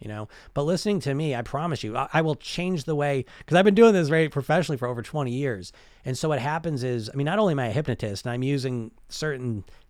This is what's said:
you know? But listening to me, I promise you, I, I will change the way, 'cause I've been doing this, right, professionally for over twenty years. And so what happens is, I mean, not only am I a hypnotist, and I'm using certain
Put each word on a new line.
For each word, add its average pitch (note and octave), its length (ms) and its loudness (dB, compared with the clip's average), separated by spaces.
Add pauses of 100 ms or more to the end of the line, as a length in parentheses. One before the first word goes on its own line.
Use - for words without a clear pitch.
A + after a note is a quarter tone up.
you - 80 -12
know? G#2+ 180 -8 (280)
But C#3+ 80 0
listening F#3 380 0
to C#3 140 -2
me, C#3+ 220 -2
I A#2+ 60 -4
promise D3+ 420 -4
you, A2 140 -6
I, C#3 160 -4
I D#3+ 80 4
will D#3 120 0
change F3 500 -4
the D#3+ 100 -2
way, C#3+ 320 -2 (200)
'cause D#3+ 100 2
I've F#3+ 80 8
been G3+ 100 8
doing A3+ 180 10
this, E3+ 180 2
right, D#3+ 200 2
professionally D3+ 480 0
for B2 100 -2
over A#2+ 140 -4
twenty C3+ 300 -4
years. A#2+ 380 -4 (360)
And C3 100 -4
so D#3+ 140 -2
what C#3+ 100 0
happens D3+ 420 -4
is, B2 300 -4
I - 20 -16
mean, C#3 120 -2
not F3+ 120 0
only G3+ 140 4
am C#3+ 60 0
I B2+ 80 -2
a A2 60 -2
hypnotist, A2+ 520 -4
and B2 80 -4
I'm B2 100 -4
using B2+ 480 -2 (200)
certain B2+ 540 -6 (260)